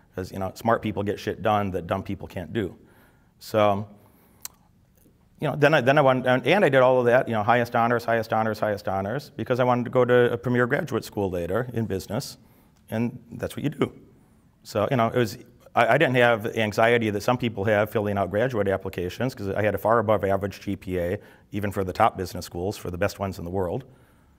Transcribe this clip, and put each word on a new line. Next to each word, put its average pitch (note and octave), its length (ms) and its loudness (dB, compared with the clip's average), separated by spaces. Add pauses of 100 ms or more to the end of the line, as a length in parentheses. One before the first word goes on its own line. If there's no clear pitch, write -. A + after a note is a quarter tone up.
(140)
'cause, F#2 160 -10
you G2 80 -12
know, F#2+ 160 -6
smart A#2 280 0
people G#2 200 -4
get G2+ 160 -4
shit - 240 -8
done G2+ 280 0
that F2 160 -6
dumb G2 160 -2
people F#2 260 -10
can't F#2 240 -12
do. G2+ 240 -4 (600)
So, G#2 500 0 (1500)
you D3+ 80 -2
know, - 80 -4
then D3 160 4
I, D3+ 80 4
then C3 160 4
I D3+ 60 6
went, B2+ 240 4
and, B2+ 200 2
and F#3 160 4
I E3 60 6
did C3+ 140 6
all B2+ 160 6
of B2 80 2
that, A#2+ 220 6
you A#2 60 -2
know, G#2+ 80 0
highest A#2+ 320 2
honors, A#2 300 2
highest A2+ 300 0
honors, A2 260 0
highest G#2 280 -2
honors, G2 480 -4
because A#2 220 -2
I B2+ 60 2
wanted B2 220 2
to - 40 -8
go B2 140 4
to B2 280 4
a A#2+ 40 -2
premier B2 300 0
graduate A#2+ 380 -2
school G2 260 -4
later F2+ 420 -4
in A2+ 140 -2
business, G2 500 -8 (540)
and A#2 280 -4 (140)
that's - 240 -10
what A2+ 80 -8
you D3 60 -2
do. - 200 -4 (760)
So, G#2+ 260 -2
you C3 80 2
know, A2+ 100 2
it A#2+ 100 -2
was, A#2 200 -2 (360)
I, A2+ 200 4
I C#3+ 40 4
didn't C3+ 180 2
have A#2+ 280 4
the - 140 -4
anxiety A2+ 520 2
that G2+ 120 -4
some B2 140 2
people G#2 280 -4
have G#2+ 260 2
filling G#2 260 -2
out F#2+ 140 -2
graduate G#2 380 0
applications, F#2+ 640 -4
'cause G2+ 140 -8
I G#2 140 -2
had G#2 120 0
a F#2 40 -6
far A2+ 200 2
above G#2 260 0
average G2 360 -2
G G2 140 -6
P F#2 240 -6
A, F2 200 -4 (340)
even G2+ 180 -4
for G2 140 -4
the F#2 80 -6
top - 240 2
business F2+ 300 -8
schools, F2+ 300 -6
for - 140 -10
the E2+ 80 -10
best G2 200 -2
ones F#2+ 200 -6
in F2 60 -10
the E2+ 60 -10
world. F#2+ 340 -4 (540)